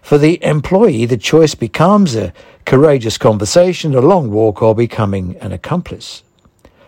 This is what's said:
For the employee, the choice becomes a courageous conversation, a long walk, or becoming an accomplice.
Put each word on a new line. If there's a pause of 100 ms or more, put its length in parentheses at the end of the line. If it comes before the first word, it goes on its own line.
For
the
employee,
the
choice
becomes
a (320)
courageous
conversation,
a
long
walk,
or
becoming
an
accomplice. (640)